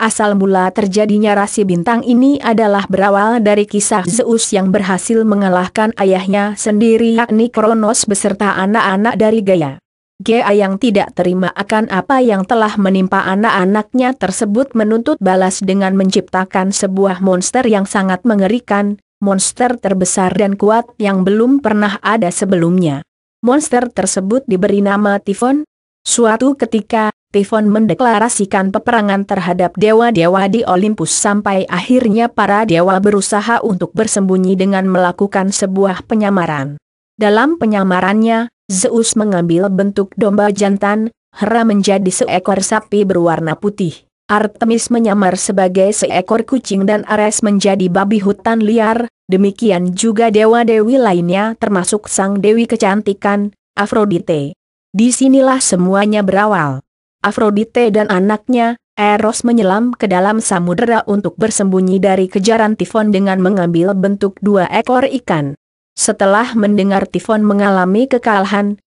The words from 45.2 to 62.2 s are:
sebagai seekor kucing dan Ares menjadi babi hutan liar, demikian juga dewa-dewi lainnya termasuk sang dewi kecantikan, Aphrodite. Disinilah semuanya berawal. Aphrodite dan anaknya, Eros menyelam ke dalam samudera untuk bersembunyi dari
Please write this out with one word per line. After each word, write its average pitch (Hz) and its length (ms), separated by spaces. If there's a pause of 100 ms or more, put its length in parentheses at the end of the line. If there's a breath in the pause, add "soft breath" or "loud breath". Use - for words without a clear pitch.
sebagai 190 560
seekor 220 560
kucing 196 400
dan 214 160
Ares 214 400
menjadi 196 480
babi 196 320
hutan 220 400
liar, 226 420 (220)
demikian 190 640
juga 226 400
dewa-dewi 220 640
lainnya 196 640
termasuk 208 480
sang 196 320
dewi 220 240
kecantikan, 208 880 (240)
Aphrodite. 180 800 (340)
Disinilah 262 720
semuanya 196 640
berawal. 185 560 (400)
Aphrodite 214 720
dan 214 160
anaknya, 214 640 (200)
Eros 214 480
menyelam 233 520
ke - 120
dalam 196 320
samudera 214 680
untuk 202 320
bersembunyi 190 640
dari 190 240